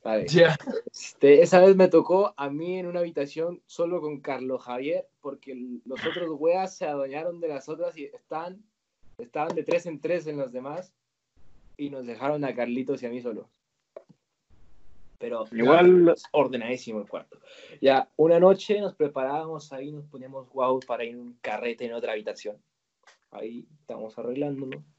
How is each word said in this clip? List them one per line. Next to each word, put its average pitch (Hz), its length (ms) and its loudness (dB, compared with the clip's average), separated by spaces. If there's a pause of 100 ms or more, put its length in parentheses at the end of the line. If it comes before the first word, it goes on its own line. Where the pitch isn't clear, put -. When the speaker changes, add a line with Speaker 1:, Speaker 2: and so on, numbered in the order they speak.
Speaker 1:
Vale. 110 260 -2
Speaker 2:
Ya. 160 280 6 (340)
Speaker 1:
Este, - 520 6
esa 180 180 8
vez 190 160 10
me 185 120 6
tocó 180 480 4
a 139 120 -8
mí 165 300 -8
en 180 80 -8
una 175 140 -8
habitación 165 680 -6
solo 175 340 -4
con 151 200 -10
Carlos 131 420 -8
Javier, 139 460 -6 (120)
porque 139 320 -14
l-, 123 320 -14
los 123 220 -12
otros 165 220 -6 (100)
weas 185 380 -2
se 175 100 -6
adueñaron 147 540 -6
de 165 80 -6
las 139 200 -10
otras 165 280 -8
y 147 80 -12
estaban, 170 580 -14 (560)
estaban 160 360 -6
de 156 100 -4
tres 170 220 -2
en 156 140 -10
tres 160 260 -4
en 156 120 -8
los 127 140 -8
demás 143 400 -12 (840)
y 143 140 -8
nos 131 160 -12
dejaron 139 380 -4
a 123 100 -6
Carlitos 123 480 -4
y 120 40 -10
a 117 40 -8
mí 123 100 -10
solo. 117 280 -12 (1700)
Pero 117 320 -8
Speaker 3:
Igual 170 640 6 (180)
Speaker 1:
ordenadísimo 120 680 -4
el 98 80 -16
cuarto. - 300 -16 (420)
Ya, - 360 2
una 165 220 6
noche 190 420 4
nos 196 140 -8
preparábamos 147 800 -6
ahí, 139 180 -14
nos 147 140 -16
poníamos 131 460 -18
guau 131 300 0
para 117 240 -6
ir 117 120 -12
a - 20 -16
un 120 220 -20
carrete 120 460 -8
en 117 80 -10
otra 117 180 -6
habitación. 107 460 -10 (720)
Ahí 113 360 -14 (140)
estamos 110 380 -14
arreglándonos. 135 640 -8 (160)